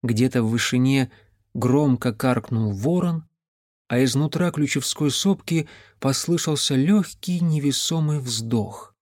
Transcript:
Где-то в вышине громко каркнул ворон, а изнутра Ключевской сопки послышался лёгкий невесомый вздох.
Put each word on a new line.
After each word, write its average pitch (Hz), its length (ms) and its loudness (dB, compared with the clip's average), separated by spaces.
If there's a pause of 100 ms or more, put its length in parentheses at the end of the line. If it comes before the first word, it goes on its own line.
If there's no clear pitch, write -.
Где-то 120 400 2
в 110 80 2
вышине 127 600 2 (440)
громко 123 580 2
каркнул 113 600 -2
ворон, 165 560 -2 (600)
а 123 140 2
изнутра 151 480 0
Ключевской 143 600 -2
сопки 165 580 -2 (320)
послышался 147 760 0
лёгкий 180 680 0
невесомый 151 800 0
вздох. 113 800 -4